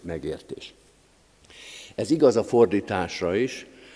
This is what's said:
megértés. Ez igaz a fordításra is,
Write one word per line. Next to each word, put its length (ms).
megértés. 720
Ez 160
igaz 260
a 80
fordításra 920
is, 300